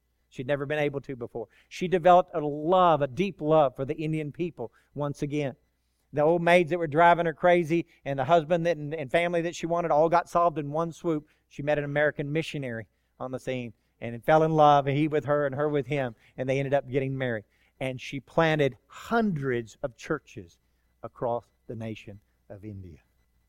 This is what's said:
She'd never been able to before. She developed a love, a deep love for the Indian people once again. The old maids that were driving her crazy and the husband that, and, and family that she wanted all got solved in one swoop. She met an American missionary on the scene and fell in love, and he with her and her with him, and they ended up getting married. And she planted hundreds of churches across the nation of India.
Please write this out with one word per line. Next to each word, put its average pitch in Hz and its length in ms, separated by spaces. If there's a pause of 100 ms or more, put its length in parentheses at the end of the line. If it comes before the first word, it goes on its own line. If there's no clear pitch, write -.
(300)
She'd 131 180
never 139 180
been 151 140
able 143 220
to 135 160
before. 117 320 (180)
She - 220
developed 180 440
a 165 60
love, 151 600
a 143 60
deep 160 340
love 151 340
for 139 80
the 135 140
Indian 156 340
people 156 400 (220)
once 143 280
again. 143 360 (560)
The 143 80
old 170 200
maids 175 280
that 175 100
were 165 80
driving 170 380
her 165 80
crazy 170 520 (200)
and 139 140
the 127 60
husband 165 400
that, 170 120
and, 147 160
and 151 180
family 170 300
that 170 140
she - 100
wanted 165 260
all 151 160
got 170 220
solved 170 280
in 143 140
one 160 220
swoop. 160 340 (220)
She - 120
met 147 160
an 147 60
American 143 480
missionary 135 560 (320)
on 127 120
the 127 80
scene 123 340 (260)
and 117 240
fell 156 200
in 160 100
love, 147 340
and 139 100
he 151 120
with 147 160
her 147 200
and 135 100
her 147 120
with 147 200
him, 127 280 (220)
and 131 100
they 135 100
ended 135 160
up 139 160
getting 135 280
married. 120 260 (380)
And 131 180
she 139 220
planted 151 560 (100)
hundreds 139 960
of 131 140
churches - 600 (440)
across 117 440 (220)
the 123 100
nation 110 420 (300)
of 104 160
India. 92 340 (500)